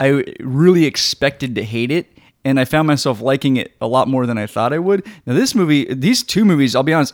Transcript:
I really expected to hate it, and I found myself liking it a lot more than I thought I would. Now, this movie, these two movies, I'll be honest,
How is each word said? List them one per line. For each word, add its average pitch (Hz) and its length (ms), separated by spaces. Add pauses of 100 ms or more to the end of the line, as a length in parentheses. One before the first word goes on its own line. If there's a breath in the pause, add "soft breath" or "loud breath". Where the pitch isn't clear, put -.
I 139 240 (160)
really 160 420
expected 135 720
to 101 80
hate 117 280
it, 170 160 (360 soft breath)
and 135 160
I 127 60
found 156 240
myself 131 320
liking 131 340
it - 240
a 117 80
lot 127 220
more 127 160
than 117 120
I 104 100
thought 117 260
I 160 60
would. 190 260 (200 loud breath)
Now, 123 80
this 240 220
movie, 151 380
these 131 300
two 208 200
movies, 139 320
I'll 131 80
be 156 100
honest, 151 200